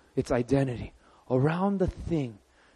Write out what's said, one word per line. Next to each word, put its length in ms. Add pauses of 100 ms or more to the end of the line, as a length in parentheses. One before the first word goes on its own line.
(160)
its 160
identity 640 (360)
around 480
the 100
thing 520 (360)